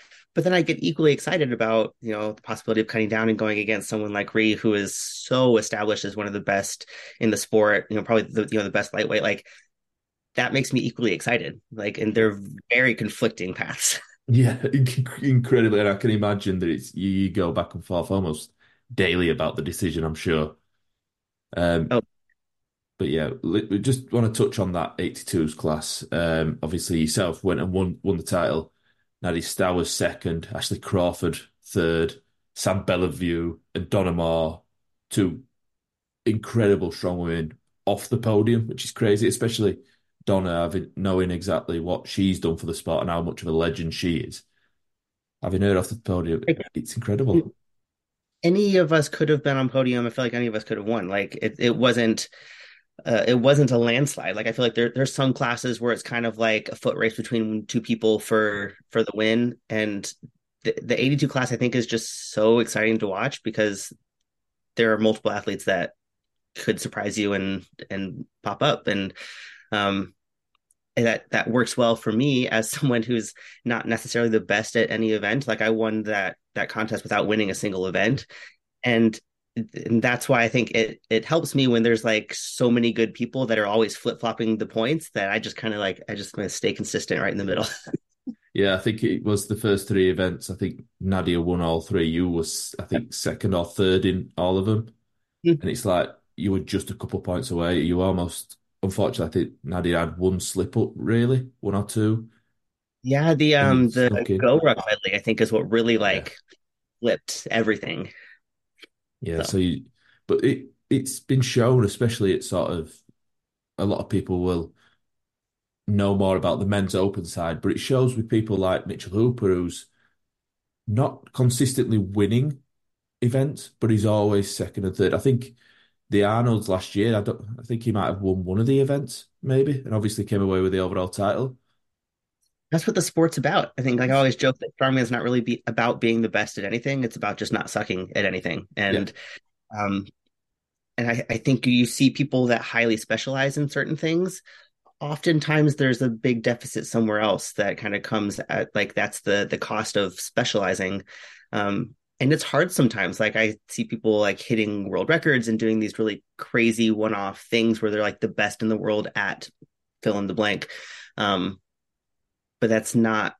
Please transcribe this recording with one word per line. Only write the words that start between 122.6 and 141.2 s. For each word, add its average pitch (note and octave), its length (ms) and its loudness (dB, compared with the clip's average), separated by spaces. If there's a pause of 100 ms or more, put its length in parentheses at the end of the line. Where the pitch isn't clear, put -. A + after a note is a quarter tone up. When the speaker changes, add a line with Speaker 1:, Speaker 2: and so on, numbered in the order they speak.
Speaker 2:
events, C3+ 480 0 (100)
but A2 100 2
he's G#2+ 140 4
always G#2 500 2
second F#2+ 300 -6
and F#2 100 -2
third. F#2+ 200 2
I - 40 0
think B2 360 0 (560)
the G2+ 140 4
Arnold's A2 440 2
last F#2 260 -2
year, A2 220 2
I G2+ 60 0
don't, A2 200 -4 (160)
I - 40 -18
think A2+ 220 -6
he A#2 80 0
might F#2+ 160 0
have G2 120 -4
won F#2+ 240 0
one F#2 140 -2
of A2+ 80 2
the C3+ 140 4
events, C#3 480 -2 (140)
maybe, C3 420 2
and G#2+ 100 -4
obviously G#2 320 -2
came G2+ 160 0
away F#2+ 180 2
with F#2 120 2
the F#2+ 80 2
overall F#2 280 -2
title. A2+ 480 -2 (1120)
Speaker 1:
That's D#3+ 160 2
what A3 80 0
the F3+ 80 2
sport's E3 360 2
about. D3+ 400 0
I C3 40 -4
think, B2 160 0
like, B2+ 120 2
I C3+ 40 4
always C3+ 220 4
joke C3 220 0
that - 200 -10
strongman C3 220 2
is A#2 100 0
not A#2+ 120 -2
really B2 180 2
be, A#2 260 -4
about A#2 360 0
being A2+ 180 2
the A2+ 80 0
best G#2 300 -2
at G2+ 60 -6
anything. A#2+ 380 -2
It's A2+ 140 -4
about G#2 220 -4
just G#2 140 -4
not - 180 -2
sucking F#2 440 -4
at G2+ 120 0
anything. F2+ 500 -4
And, G2 340 -2 (640)
Speaker 2:
Yeah. G#2+ 80 -10
Speaker 1:
um, G2 260 -4 (920)
and A#2+ 120 0
I, A#2 200 -2